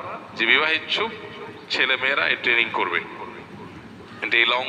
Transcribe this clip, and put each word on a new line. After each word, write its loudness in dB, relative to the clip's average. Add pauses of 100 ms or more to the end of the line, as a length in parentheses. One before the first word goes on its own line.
(360)
যে 0
বিবাহ 6
ইচ্ছুক 0 (580)
ছেলে 2
মেয়েরা 2
এই 2
ট্রেনিং 4
করবে। 0 (1200)
এটা 2
এই 6
লং 2